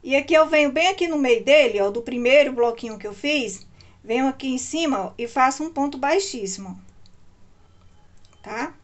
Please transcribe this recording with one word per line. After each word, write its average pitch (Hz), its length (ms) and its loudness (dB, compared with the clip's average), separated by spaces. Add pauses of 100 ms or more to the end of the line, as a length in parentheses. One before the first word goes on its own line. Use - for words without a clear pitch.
E 262 140 -2
aqui 294 160 0
eu 311 140 6
venho 302 260 2
bem 330 160 2
aqui 370 180 -2
no 320 120 -2
meio 240 260 2
dele, 262 340 4
ó, 196 120 0
do 233 100 -6
primeiro 254 540 2
bloquinho 233 420 -2
que 208 100 -14
eu 208 60 -10
fiz, 247 540 -4 (360)
venho 247 240 -2
aqui 269 220 -4
em 254 80 -2
cima, 254 520 -2
ó, - 100 -14
e 233 100 -6
faço 269 340 0
um 330 80 -6
ponto 277 280 -4
baixíssimo, 233 840 -4 (1600)
tá? 233 300 -8 (120)